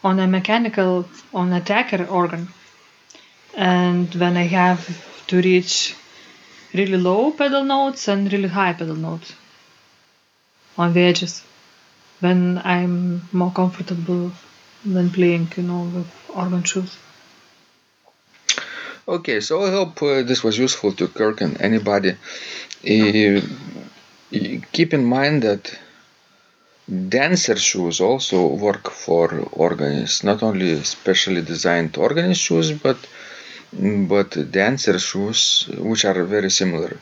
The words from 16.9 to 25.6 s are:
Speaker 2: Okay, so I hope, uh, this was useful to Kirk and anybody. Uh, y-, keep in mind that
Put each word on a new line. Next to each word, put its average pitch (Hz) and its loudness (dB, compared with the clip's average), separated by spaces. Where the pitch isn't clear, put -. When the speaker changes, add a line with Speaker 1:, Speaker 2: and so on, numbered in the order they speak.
Speaker 2:
Okay, 165 -2
so 160 -2
I 196 2
hope, 185 -2
uh, 139 2
this 123 0
was 110 2
useful 123 2
to 92 -2
Kirk 107 0
and 82 -2
anybody. 101 2
Uh, 104 2
y-, 113 -4
keep 165 0
in 139 2
mind 135 2
that 101 -2